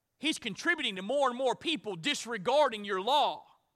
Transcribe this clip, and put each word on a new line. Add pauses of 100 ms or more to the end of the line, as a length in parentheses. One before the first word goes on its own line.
(180)
He's
contributing
to
more
and
more
people
disregarding
your
law. (320)